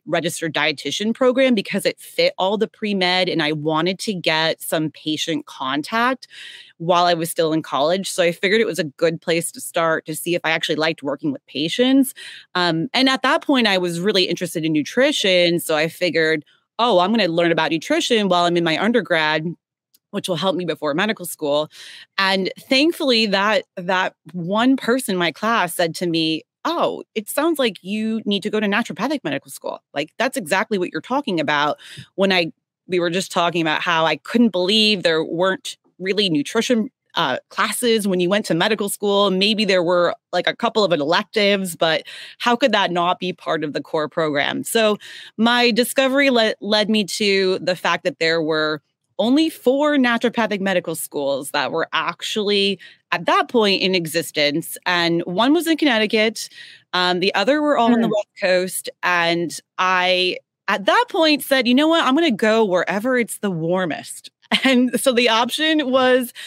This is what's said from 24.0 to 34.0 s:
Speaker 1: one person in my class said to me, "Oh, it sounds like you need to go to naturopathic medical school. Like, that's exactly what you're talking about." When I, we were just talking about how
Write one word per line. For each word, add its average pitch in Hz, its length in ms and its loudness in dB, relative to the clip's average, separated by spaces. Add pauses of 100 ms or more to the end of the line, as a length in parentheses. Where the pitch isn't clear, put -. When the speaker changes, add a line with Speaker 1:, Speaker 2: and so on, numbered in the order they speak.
Speaker 1:
one 208 440 0
person 247 360 -2
in 185 60 0
my 170 120 0
class 214 420 -2
said 170 220 -2
to 185 100 -4
me, 160 380 -2 (200)
"Oh, 277 380 -2 (140)
it 208 120 -8
sounds 311 300 -2
like 233 240 -2
you 214 440 -4
need 202 180 -2
to 202 80 -6
go 214 80 -2
to 208 80 0
naturopathic 233 560 -4
medical 143 260 -6
school. - 300 -10 (160)
Like, 151 240 -4
that's 247 180 -2
exactly 196 400 -2
what 180 140 -2
you're 160 100 -8
talking 240 380 -2
about." 147 400 0 (340)
When 190 180 0
I, 175 200 0 (360)
we 180 120 -2
were 175 100 0
just 185 220 -4
talking 175 320 0
about 156 180 0
how 165 240 0